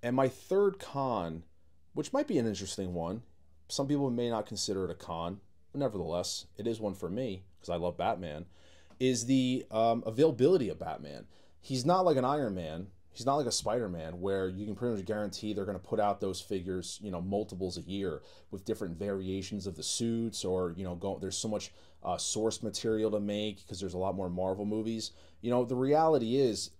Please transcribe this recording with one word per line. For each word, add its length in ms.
And 140
my 100
third 520
con, 640
which 220
might 120
be 120
an 80
interesting 480
one, 280
some 180
people 240
may 200
not 160
consider 400
it 40
a 40
con, 480
but 100
nevertheless, 680
it 100
is 140
one 140
for 160
me, 340
'cause 80
I 80
love 220
Batman, 480
is 280
the, 440
um, 360
availability 640
of 80
Batman. 500
He's 240
not 220
like 100
an 80
Iron 300
Man. 360
He's 140
not 100
like 100
a 60
Spider-Man, 680
where 280
you 160
can 100
pretty 220
much 80
guarantee 480
they're 120
gonna 140
put 220
out 200
those 200
figures, 600
you 80
know, 100
multiples 560
a 60
year 400
with 140
different 320
variations 680
of 100
the 60
suits, 640
or, 320
you 80
know, 100
go, 240
there's 180
so 120
much, 240
uh, 140
source 460
material 480
to 100
make 460
'cause 140
there's 140
a 40
lot 160
more 160
Marvel 340
movies. 460
You 80
know, 140
the 100
reality 600
is 440